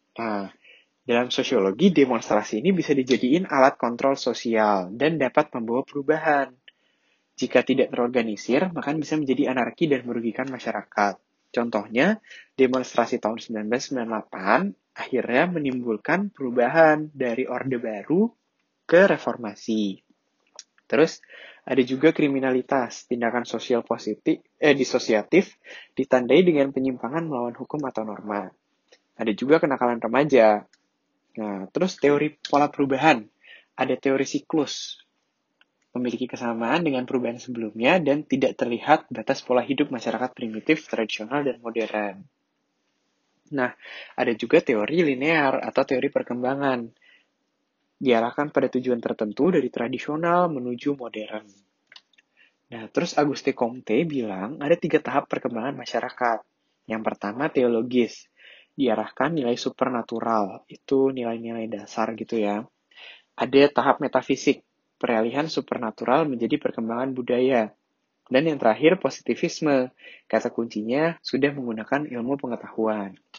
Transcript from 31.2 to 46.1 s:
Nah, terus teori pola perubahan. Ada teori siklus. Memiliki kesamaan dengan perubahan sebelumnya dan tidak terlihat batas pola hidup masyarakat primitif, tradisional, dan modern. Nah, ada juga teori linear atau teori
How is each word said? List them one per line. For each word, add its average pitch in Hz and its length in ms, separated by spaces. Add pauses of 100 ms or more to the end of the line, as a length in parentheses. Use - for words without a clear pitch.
Nah, 101 400
terus 185 240
teori 143 400
pola 143 320
perubahan. 135 560 (480)
Ada 127 240
teori 135 240
siklus. - 800 (920)
Memiliki 123 320
kesamaan 120 560
dengan 127 240
perubahan 123 320
sebelumnya 120 640
dan 143 240
tidak 131 320
terlihat 123 520
batas 127 320
pola 123 200
hidup 139 320
masyarakat 117 400
primitif, 117 560
tradisional, 117 560
dan 120 160
modern. 107 640 (1300)
Nah, 127 160 (480)
ada 123 160
juga 120 240
teori 143 480
linear 139 560
atau - 240
teori 135 240